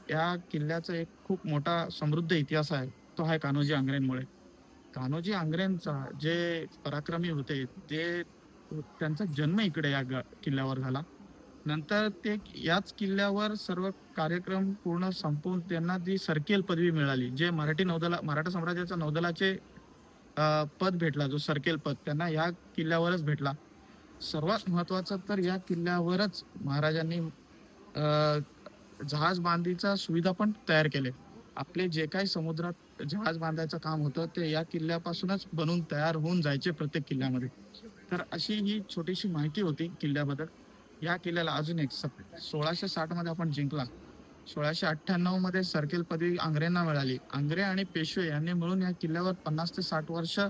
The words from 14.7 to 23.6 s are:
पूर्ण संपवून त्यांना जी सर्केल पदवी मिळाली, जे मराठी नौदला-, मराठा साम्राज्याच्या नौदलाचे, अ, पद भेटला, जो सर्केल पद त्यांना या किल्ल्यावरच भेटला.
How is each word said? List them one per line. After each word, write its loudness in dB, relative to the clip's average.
पूर्ण -2
संपवून -2
त्यांना 0
जी 0
सर्केल 2
पदवी 2
मिळाली, 2
जे 2
मराठी 2
नौदला-, 0
मराठा 0
साम्राज्याच्या -2
नौदलाचे, 2
अ, 4
पद 0
भेटला, 2
जो 0
सर्केल 0
पद -2
त्यांना 0
या 2
किल्ल्यावरच 0
भेटला. 0